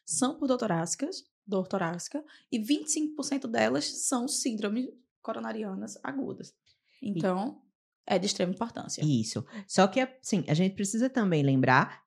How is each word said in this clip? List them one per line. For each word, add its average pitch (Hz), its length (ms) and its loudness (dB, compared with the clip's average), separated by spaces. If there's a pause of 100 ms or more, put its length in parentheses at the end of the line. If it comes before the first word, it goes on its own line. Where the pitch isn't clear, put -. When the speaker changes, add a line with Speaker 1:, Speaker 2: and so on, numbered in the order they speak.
Speaker 1:
são 262 320 0
por 285 100 -2
dor 247 100 4
torácicas, 208 680 -2 (220)
dor 190 220 0
torácica, 185 560 -4 (280)
e 233 80 0
vinte 285 280 0
e - 40 -2
cinco 302 240 -2
por 277 80 -6
cento 269 240 -2
delas 233 380 2 (220)
são 247 200 0
síndromes 220 600 -2 (340)
coronarianas 220 800 -6
agudas. - 500 -6 (480)
Speaker 2:
E 208 80 -6
Speaker 1:
Então, 190 520 -2 (480)
é 202 80 4
de 180 80 0
extrema 185 280 0
importância. - 500 -6
Speaker 2:
Isso. 117 400 2 (240)
Só - 180 6
que, - 140 0
assim, 262 480 -2
a 151 60 2
gente 185 200 2
precisa 220 360 -2
também 185 340 2
lembrar 135 640 4